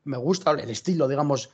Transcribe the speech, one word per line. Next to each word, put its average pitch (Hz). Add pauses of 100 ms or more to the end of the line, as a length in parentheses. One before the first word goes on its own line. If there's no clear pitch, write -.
me 139
gusta, 156
el 135
estilo, 151
digamos, 139